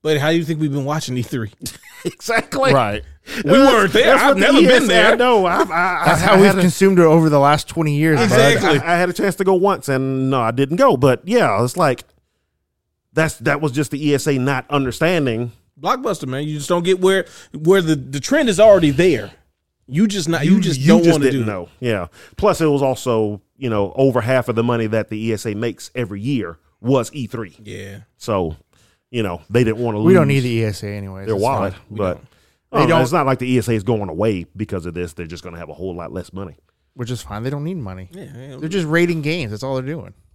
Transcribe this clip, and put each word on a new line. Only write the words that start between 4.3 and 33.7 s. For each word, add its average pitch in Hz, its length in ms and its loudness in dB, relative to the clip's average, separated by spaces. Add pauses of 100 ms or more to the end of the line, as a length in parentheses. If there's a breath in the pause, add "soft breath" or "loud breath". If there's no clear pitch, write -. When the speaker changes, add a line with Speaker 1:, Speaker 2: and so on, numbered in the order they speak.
Speaker 2:
the 190 60 0
Speaker 1:
never 277 200 4
been 330 60 6
Speaker 2:
E 254 80 6
S 247 80 4
A, 254 60 -2
Speaker 1:
there. 185 240 4
Speaker 2:
I - 40 4
know. 233 300 2
I've, 196 240 0
I, 175 340 -2
Speaker 3:
That's 170 160 2
Speaker 2:
I, 185 60 0
Speaker 3:
how 208 80 4
Speaker 2:
I - 20 6
Speaker 3:
we've 190 80 8
Speaker 2:
had 190 140 4
a - 20 0
Speaker 3:
consumed 185 380 4
it 175 80 6
over 160 240 4
the 147 80 4
last 143 280 2
twenty 156 300 -4
years, 156 220 2
bud. - 60 2
Speaker 1:
Exactly. 143 560 4
Speaker 2:
I, 170 140 -2
I 170 40 0
had 180 100 0
a 175 60 -6
chance - 220 -2
to 196 80 -4
go 190 100 4
once, 185 340 0
and 135 400 -2
no, 135 140 0
I 113 80 0
didn't 135 260 -2
go. 233 220 4
But 127 280 2
yeah, 143 380 2
it's 123 140 -4
like, 143 260 0 (1080)
that's, 160 240 -2
that 147 240 -2
was 143 100 -2
just 143 180 -4
the 147 160 -6
E 147 60 2
S 139 140 -2
A 143 100 0
not 131 320 -2
understanding. 135 840 -2 (280)
Speaker 1:
Blockbuster, 214 480 -4
man. 135 160 -6
You 151 140 -8
just 143 100 -10
don't 175 160 0
get 185 160 0
where, 190 240 2 (340 loud breath)
where 175 220 4
the, 160 160 0
the 135 240 -10
trend 277 300 0
is 175 100 0
already 196 300 6
there. 131 420 0 (540)
You 170 200 0
just 196 220 -4
not, 160 160 -2
Speaker 2:
You, 185 100 4
Speaker 1:
you 196 60 2
just 147 200 -2
Speaker 2:
you 139 80 2
Speaker 1:
don't 175 160 6
Speaker 2:
just 170 80 6
Speaker 1:
wanna 143 180 2
Speaker 2:
didn't 135 100 -2
Speaker 1:
do 110 100 -4
it. - 20 -6
Speaker 2:
know. 87 160 -10 (120)
Yeah. 107 260 -2 (300 soft breath)
Plus, 190 240 0
it 165 60 2
was 143 160 2
also, 113 580 -2 (160)
you 127 140 -6
know, 101 260 -2
over 131 240 4
half 127 280 -2
of 120 80 -2
the 117 80 0
money 117 220 -2
that 107 220 -2
the 110 200 -8
E 113 40 -2
S 104 140 -6
A 104 80 -6
makes 110 400 -8
every 104 260 -8
year 107 380 -6 (220)
was 123 320 0
E 135 140 -10
three. 107 360 -12
Speaker 1:
Yeah. 101 380 -16 (160)
Speaker 2:
So, 90 400 -4 (540)
you 120 120 -4
know, 87 280 -6
they 120 140 0
didn't 110 140 -2
wanna 113 240 -4
Speaker 3:
We 185 120 6
don't 160 140 4
need 139 80 0
Speaker 2:
lose 131 80 0
Speaker 3:
the 123 60 -2
E 113 140 -2
S 107 180 -6
A 104 60 -10
anyways. 98 380 -12
Speaker 2:
their 110 80 -2
Speaker 3:
It's 98 80 -2
Speaker 2:
wallet, 101 320 -2
Speaker 3:
fine. - 160 -20
Speaker 1:
We 107 80 -14
Speaker 2:
but, 92 160 -4
Speaker 1:
don't. - 120 -18 (460)
Speaker 2:
I 247 40 -4
Speaker 3:
They 185 40 2
Speaker 2:
don't 139 80 4
know, 165 80 4
Speaker 3:
don't 160 60 2
Speaker 2:
it's 123 100 -2
not 156 140 0
like 131 120 0
the 127 140 -6
E 123 60 2
S 113 100 -2
A 120 40 0